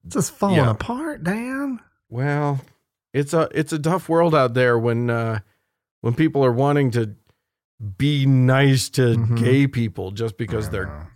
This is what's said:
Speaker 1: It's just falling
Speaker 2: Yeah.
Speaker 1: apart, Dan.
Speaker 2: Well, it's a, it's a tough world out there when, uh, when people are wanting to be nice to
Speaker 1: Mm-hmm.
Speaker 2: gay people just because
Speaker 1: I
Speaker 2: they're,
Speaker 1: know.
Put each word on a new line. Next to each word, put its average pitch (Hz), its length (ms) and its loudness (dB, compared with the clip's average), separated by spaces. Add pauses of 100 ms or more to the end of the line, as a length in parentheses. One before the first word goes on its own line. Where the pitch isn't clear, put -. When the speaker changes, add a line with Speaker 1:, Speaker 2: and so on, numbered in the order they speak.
Speaker 1:
It's 85 100 -16
just - 180 -2
falling 202 240 0
Speaker 2:
Yeah. 127 140 4
Speaker 1:
apart, 247 520 -6
Dan. 247 560 -6 (300)
Speaker 2:
Well, 143 520 -2 (520)
it's 143 220 -2
a, 160 200 2
it's 156 180 -2
a 160 60 -4
tough 165 300 -2
world 165 260 2
out 127 200 2
there 123 220 4
when, 120 340 0
uh, 113 280 -2 (640)
when 120 140 -2
people 156 300 2
are 127 80 4
wanting 139 400 2
to 110 220 -2 (840)
be 139 280 2
nice 131 640 4
to 120 240 2
Speaker 1:
Mm-hmm. 113 220 0
Speaker 2:
gay 131 320 4
people 104 420 -4
just 107 260 -6
because 110 300 -6
Speaker 1:
I 95 60 -6
Speaker 2:
they're, 98 140 -4
Speaker 1:
know. 76 280 -12